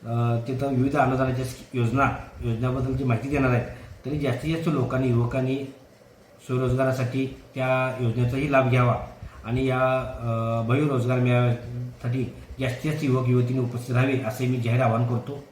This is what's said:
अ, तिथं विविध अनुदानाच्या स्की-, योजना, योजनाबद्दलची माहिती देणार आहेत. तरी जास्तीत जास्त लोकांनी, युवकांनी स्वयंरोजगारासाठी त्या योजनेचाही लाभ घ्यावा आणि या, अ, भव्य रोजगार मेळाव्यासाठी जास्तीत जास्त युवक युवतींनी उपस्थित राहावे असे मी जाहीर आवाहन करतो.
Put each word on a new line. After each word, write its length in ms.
अ, 440
तिथं 260
विविध 240
अनुदानाच्या 480
स्की-, 360
योजना, 300
योजनाबद्दलची 600
माहिती 260
देणार 200
आहेत. 160
तरी 140
जास्तीत 360
जास्त 180
लोकांनी, 340
युवकांनी 500
स्वयंरोजगारासाठी 960
त्या 460
योजनेचाही 500
लाभ 180
घ्यावा 260
आणि 220
या, 340
अ, 680
भव्य 200
रोजगार 320
मेळाव्यासाठी 1040
जास्तीत 320
जास्त 140
युवक 240
युवतींनी 320
उपस्थित 340
राहावे 240
असे 280
मी 100
जाहीर 240
आवाहन 260
करतो. 440